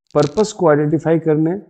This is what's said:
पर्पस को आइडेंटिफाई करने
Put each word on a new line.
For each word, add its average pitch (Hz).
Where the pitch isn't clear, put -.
पर्पस 147
को 175
आइडेंटिफाई 151
करने 160